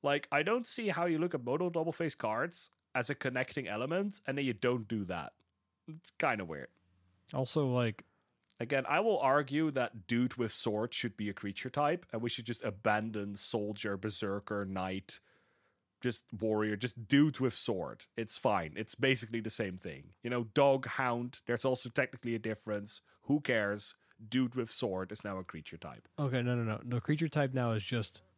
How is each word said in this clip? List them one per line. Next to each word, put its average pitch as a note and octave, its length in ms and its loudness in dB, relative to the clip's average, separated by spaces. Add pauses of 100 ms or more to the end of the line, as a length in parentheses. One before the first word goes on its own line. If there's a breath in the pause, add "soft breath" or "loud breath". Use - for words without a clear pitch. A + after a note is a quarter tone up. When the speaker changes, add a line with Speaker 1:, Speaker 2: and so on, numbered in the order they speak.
Speaker 1:
Like, D3 280 2
I D3 120 4
don't A#3 240 0
see A3+ 220 -2
how E3+ 160 0
you D#3+ 140 2
look F3 140 0
at C3 100 -2
modal D#3+ 260 0
double-faced E3 480 -2
cards A#2 520 -2 (240)
as B2+ 160 0
a C#3 60 0
connecting B2+ 520 -2
element, D#3+ 600 -2
and C3+ 100 -2
then C#3+ 80 0
you B2 80 0
don't A#2+ 340 0
do G#2+ 180 -2
that. F2 260 -6 (560)
It's D#3+ 320 -16
kinda A#2 260 2
weird. D2 240 -8 (640)
Speaker 2:
Also, C3+ 340 0
like, B2 360 2 (560)
Speaker 1:
Again, C3 280 0
I D3+ 120 4
will G#3+ 180 4
argue C#3+ 540 4
that A#2+ 340 -4
dude B2 300 2
with A#2 180 0
sword G#2+ 400 -2
should - 240 -4
be G#2 120 -2
a G2 40 -6
creature G#2 380 -6
type, D3+ 420 2
and A2+ 80 -2
we A#2+ 80 -2
should A#2 160 -6
just A#2 180 -6
abandon G#2+ 720 0
soldier, G#2 600 -2
berserker, G2+ 680 -4
knight, F#2+ 540 -4 (800 soft breath)
just - 260 -4 (140)
warrior, G#2+ 360 2
just A2+ 320 -6
dude C#3+ 320 8
with B2+ 160 2
sword. E2+ 500 -4 (100)
It's A2+ 220 -4
fine. F2 380 2
It's G#2+ 180 -6
basically A#2+ 460 2
the A2 100 -4
same F#2+ 280 -4
thing. - 440 -12
You A#2+ 80 -6
know, B2 140 0 (100)
dog, C#3 320 6
hound, B2 640 -2
there's A#2+ 180 0
also B2+ 240 0
technically B2 460 -2
a A2 40 -2
difference. G#2+ 640 -4 (220 soft breath)
Who D3 160 4
cares? G#2+ 560 0 (340 soft breath)
Dude B2 240 2
with B2 160 -2
sword F#2 420 -2
is G#2 120 -10
now G2 160 -4
a F#2+ 40 -8
creature D#2+ 340 -12
type. - 300 -14 (120)
Speaker 2:
Okay, C3 240 2
no, B2 100 2
no, A#2+ 100 0
no. A2 220 0
The A#2+ 160 -2
creature D#3 280 0
type C#3 260 2
now A#2+ 160 2
is G#2+ 120 0
just - 380 -4 (160)